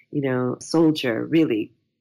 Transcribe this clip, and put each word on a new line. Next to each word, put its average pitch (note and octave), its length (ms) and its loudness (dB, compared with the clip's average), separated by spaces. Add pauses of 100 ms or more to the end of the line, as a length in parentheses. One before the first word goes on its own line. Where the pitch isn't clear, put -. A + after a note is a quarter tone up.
(120)
you D3 100 -4
know, B2+ 380 -2
soldier D3+ 640 0
really B2+ 460 0 (300)